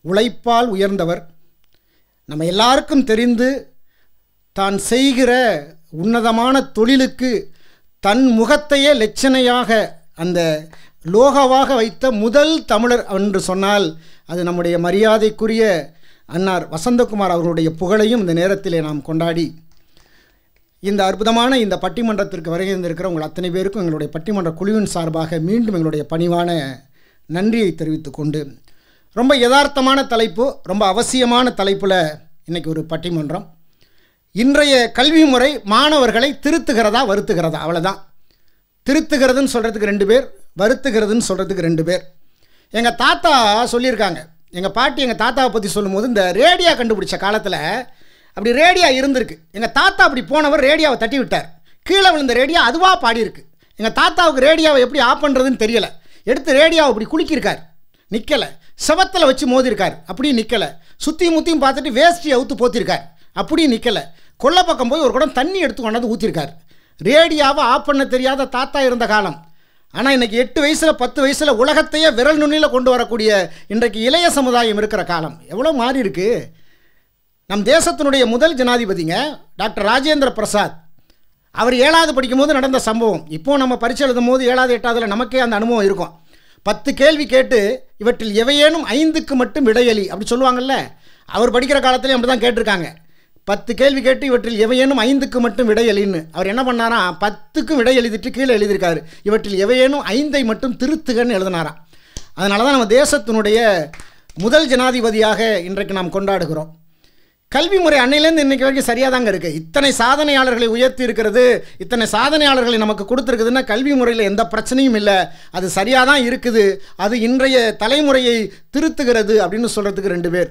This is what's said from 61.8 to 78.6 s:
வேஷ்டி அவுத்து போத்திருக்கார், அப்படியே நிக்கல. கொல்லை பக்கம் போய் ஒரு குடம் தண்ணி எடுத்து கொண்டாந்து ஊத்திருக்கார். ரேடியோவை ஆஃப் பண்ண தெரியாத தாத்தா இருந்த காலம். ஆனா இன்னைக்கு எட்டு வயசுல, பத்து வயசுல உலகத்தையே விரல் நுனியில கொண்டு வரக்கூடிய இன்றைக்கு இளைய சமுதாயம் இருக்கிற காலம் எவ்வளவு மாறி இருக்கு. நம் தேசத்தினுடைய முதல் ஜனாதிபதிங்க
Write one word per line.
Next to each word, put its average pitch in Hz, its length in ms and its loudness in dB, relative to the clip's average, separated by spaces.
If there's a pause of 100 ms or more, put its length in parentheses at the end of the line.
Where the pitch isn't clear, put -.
வேஷ்டி 302 480 2
அவுத்து 254 220 -2
போத்திருக்கார், 190 460 -2 (300)
அப்படியே 262 440 0
நிக்கல. 220 240 -2 (360)
கொல்லை 349 260 2
பக்கம் 247 240 -2
போய் 294 120 -2
ஒரு 262 120 2
குடம் 269 220 0
தண்ணி 359 260 -2
எடுத்து 226 320 -4
கொண்டாந்து 233 260 -4
ஊத்திருக்கார். 170 320 -4 (480)
ரேடியோவை 294 640 2
ஆஃப் 269 220 0
பண்ண 277 200 0
தெரியாத 262 400 -2
தாத்தா 269 360 -4
இருந்த 240 240 0
காலம். 196 400 -2 (460)
ஆனா 247 200 -2
இன்னைக்கு 233 260 0
எட்டு 254 240 -2
வயசுல, 311 300 2
பத்து 269 360 -2
வயசுல 285 220 0
உலகத்தையே 302 640 2
விரல் 269 260 2
நுனியில 302 320 2
கொண்டு 254 220 2
வரக்கூடிய 214 600 0 (160)
இன்றைக்கு 220 340 -2
இளைய 330 280 2
சமுதாயம் 240 480 0
இருக்கிற 214 260 -4
காலம் 160 460 -6
எவ்வளவு 269 260 -2
மாறி 262 240 -2
இருக்கு. 190 500 -4 (1000)
நம் 202 160 -4
தேசத்தினுடைய 285 640 2
முதல் 262 300 2
ஜனாதிபதிங்க 233 840 -2 (160)